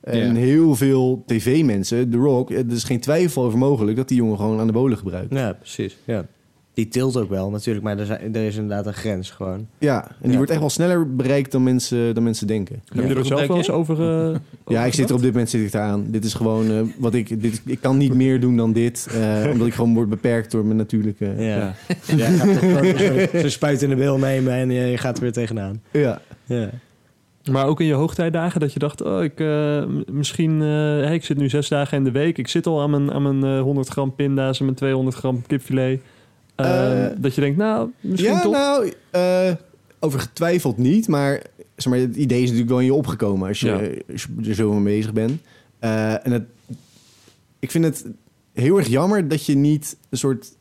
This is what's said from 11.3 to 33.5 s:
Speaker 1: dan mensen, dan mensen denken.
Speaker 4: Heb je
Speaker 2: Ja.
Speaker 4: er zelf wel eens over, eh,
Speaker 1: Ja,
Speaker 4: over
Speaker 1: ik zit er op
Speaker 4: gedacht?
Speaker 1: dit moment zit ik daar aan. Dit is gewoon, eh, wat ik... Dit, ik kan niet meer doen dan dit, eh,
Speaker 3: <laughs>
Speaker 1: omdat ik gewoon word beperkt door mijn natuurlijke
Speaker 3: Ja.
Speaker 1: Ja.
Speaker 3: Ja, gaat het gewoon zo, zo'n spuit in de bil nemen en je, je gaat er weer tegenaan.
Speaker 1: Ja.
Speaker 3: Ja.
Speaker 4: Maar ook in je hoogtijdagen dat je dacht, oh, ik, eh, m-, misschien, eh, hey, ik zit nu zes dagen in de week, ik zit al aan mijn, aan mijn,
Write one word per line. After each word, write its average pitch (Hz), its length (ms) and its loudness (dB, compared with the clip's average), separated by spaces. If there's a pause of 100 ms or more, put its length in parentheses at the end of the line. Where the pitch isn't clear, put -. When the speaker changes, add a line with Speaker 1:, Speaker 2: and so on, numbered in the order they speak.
Speaker 1:
dan 131 120 2
mensen, 123 500 2
dan 113 100 0
mensen 110 240 -2
denken. 104 280 -2 (100)
Speaker 4:
Heb - 180 -4
je 131 60 2
Speaker 2:
Ja. 139 60 2
Speaker 4:
er 127 100 0
zelf 139 220 0
wel 175 100 2
eens 175 120 0
over, 156 300 0
eh, 165 60 0
Speaker 1:
Ja, 160 360 0 (240)
Speaker 4:
over 113 200 0
Speaker 1:
ik 127 80 0
zit 131 160 0
er 131 60 2
op 120 40 2
Speaker 4:
gedacht? - 20 2
Speaker 1:
dit 123 100 4
moment 117 180 0
zit 113 160 0
ik 98 60 -4
daar 104 180 -2
aan. 104 180 -2
Dit 110 180 -2
is 104 80 -2
gewoon, 110 380 0
eh, 110 100 0 (160)
wat 117 160 -2
ik... 113 280 -2
Dit, 113 240 -2
ik 131 160 -6
kan 135 160 2
niet 139 160 4
meer 131 260 4
doen 123 180 2
dan 113 160 2
dit, 117 380 0
eh, 110 380 0
Speaker 3:
<laughs> 147 40 0
Speaker 1:
omdat 117 140 2
ik 113 60 -2
gewoon 117 200 2
word 113 160 2
beperkt 110 420 -2
door 110 140 0
mijn 110 120 0
natuurlijke 107 480 -2
Speaker 3:
Ja. 101 180 -4
Speaker 1:
Ja. 104 320 -2 (400)
Speaker 3:
Ja, 131 140 4
gaat 185 180 4
het 196 100 4
gewoon 185 400 4 (340)
zo, 170 80 0
zo'n 151 100 2
spuit 143 320 0
in 143 80 0
de 135 60 2
bil 135 220 2
nemen 135 360 0
en 127 160 0
je, 127 120 0
je 123 160 0
gaat 123 200 -4
er - 60 -4
weer 123 100 -2
tegenaan. 107 480 -6 (100)
Speaker 1:
Ja. 139 300 0 (240)
Speaker 3:
Ja. 117 240 -4 (800)
Speaker 4:
Maar 135 160 2
ook 151 120 0
in 170 60 2
je 151 80 2
hoogtijdagen 165 680 0
dat 147 140 -2
je 147 60 -4
dacht, 143 220 -4
oh, - 220 -2
ik, 143 160 -6
eh, 156 80 0 (380)
m-, 135 260 -4
misschien, 156 500 0
eh, 151 60 0
hey, 151 460 0
ik 165 120 -2
zit 143 120 -2
nu 143 120 0
zes 143 180 0
dagen 143 300 0
in 139 60 0
de 131 80 0
week, 151 260 0
ik 127 100 -6
zit 170 200 -2
al 156 140 0
aan 147 80 0
mijn, 143 220 2
aan 143 100 -2 (180)
mijn, 135 40 0 (140)